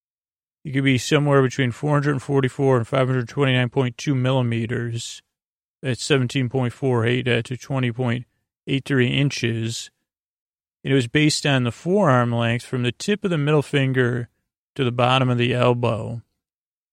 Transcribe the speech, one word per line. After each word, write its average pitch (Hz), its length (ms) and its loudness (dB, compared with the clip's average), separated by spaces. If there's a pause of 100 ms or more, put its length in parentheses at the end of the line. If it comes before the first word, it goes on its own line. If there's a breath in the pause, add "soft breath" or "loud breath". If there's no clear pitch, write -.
(640)
it 135 80 -10
could 135 100 0
be 135 140 4
somewhere 143 440 2
between 127 300 0
four 147 220 -2
hundred 143 280 0
forty-four 135 560 0
and 113 100 -2
five 135 200 0
hundred 127 220 -2
twenty-nine 127 400 0
point 123 280 -2
two 147 160 -2
millimeters. 120 1080 -2 (580)
That's 131 220 -4
seventeen 131 460 0
point 123 240 -2
four 120 320 0
eight, 123 220 0
uh, 120 140 0
to 123 160 -10
twenty 127 340 -4
point 123 340 -4 (420)
eight 139 180 -2
three 127 220 2
inches. 117 840 -2 (960)
It 135 100 0
was 127 140 2
based 151 380 0
on 135 180 2
the 120 80 0
forearm 143 600 2
length 117 340 0
from 123 180 -4
the 123 80 0
tip - 320 -4
of 190 80 0
the 165 60 0
middle 147 240 2
finger 127 680 0 (460)
to 139 80 -2
the 120 80 2
bottom 127 380 2
of 120 100 0
the 120 160 0
elbow. 120 680 0 (720)